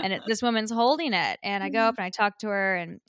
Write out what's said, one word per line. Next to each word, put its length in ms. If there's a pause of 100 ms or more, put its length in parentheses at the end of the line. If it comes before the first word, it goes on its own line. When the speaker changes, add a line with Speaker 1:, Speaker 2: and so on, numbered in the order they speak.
Speaker 1:
And 120
it, 100
Speaker 2:
<laughs> 40
Speaker 1:
this 140
woman's 300
holding 420
it. 300
And 200
I 60
go 120
up 140
Speaker 2:
Mm-hmm. 60
Speaker 1:
and 40
I 40
talk 300
to 80
her, 300
and 320